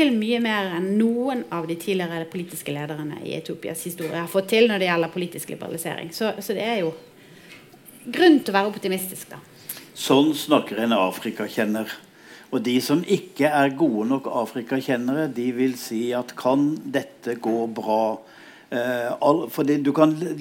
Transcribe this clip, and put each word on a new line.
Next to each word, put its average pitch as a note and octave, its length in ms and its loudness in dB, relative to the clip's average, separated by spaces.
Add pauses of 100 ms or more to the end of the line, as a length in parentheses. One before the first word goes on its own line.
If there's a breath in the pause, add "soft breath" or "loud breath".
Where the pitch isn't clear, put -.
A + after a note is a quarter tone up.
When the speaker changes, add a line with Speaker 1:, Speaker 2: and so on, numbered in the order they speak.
Speaker 1:
til D4 100 6
mye A#3 320 2
mer G#3 320 0
enn F#3+ 240 0
noen A#3+ 460 2 (100)
av E3 140 -4
de E3+ 100 -2
tidligere E3+ 480 -4
politiske F3 480 -8
lederne D3+ 480 -8
i - 140 -6
Etiopias D#3+ 500 -8
historie E3+ 320 -6
har E3+ 80 -6
fått F#3+ 240 -2
til A3+ 160 6
når G3+ 160 2
det F#3 60 2
gjelder E3+ 260 0
politisk - 380 -6
liberalisering. - 580 -8
Så, A3 220 -2 (100)
så G3+ 140 -4
det - 100 -4
er A3+ 140 0
jo D#3+ 100 0 (1200 loud breath)
grunn D4+ 300 8
til - 100 -6
å G3 60 2
være G3+ 160 2
optimistisk, - 580 -6
da. - 80 -16 (560 loud breath)
Speaker 2:
Sånn C#3+ 400 4
snakker A2+ 480 2
en A#2 160 2
Afrikakjenner. G#2+ 960 -2 (560 loud breath)
Og A#2+ 160 -2
de B2 160 2
som D#3+ 240 2
ikke E3 400 0
er C#3 320 4
gode A2+ 320 2
nok C3+ 160 0 (160)
Afrikakjennere, C3 960 -2
de A#2+ 160 0
vil B2+ 240 0
si A2+ 320 -4
at B2 280 -4
kan C#3+ 340 2 (100)
dette C3 560 -4
gå A#2 180 0 (220)
bra? A2 400 0 (560 loud breath)
Eh, A#2+ 360 -2 (120)
all-, D3 320 4
fordi D3 320 2
du C#3 80 2
kan D#3 240 6 (220)